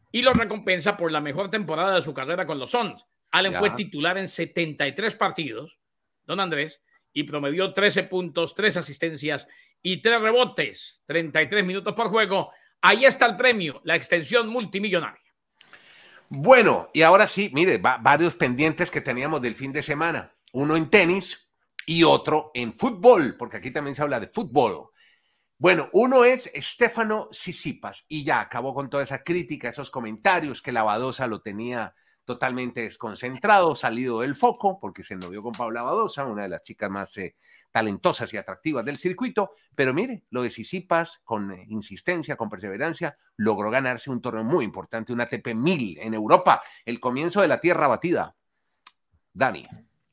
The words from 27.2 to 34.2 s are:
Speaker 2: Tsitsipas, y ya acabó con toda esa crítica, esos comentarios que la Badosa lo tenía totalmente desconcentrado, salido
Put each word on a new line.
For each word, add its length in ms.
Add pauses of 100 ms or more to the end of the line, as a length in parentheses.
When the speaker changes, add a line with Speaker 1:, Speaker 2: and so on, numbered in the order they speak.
Speaker 2:
Tsitsipas, 800
y 160
ya 160
acabó 340
con 160
toda 140
esa 180
crítica, 460
esos 220
comentarios 720
que 120
la 100
Badosa 460
lo 120
tenía 540 (300)
totalmente 580
desconcentrado, 920
salido 440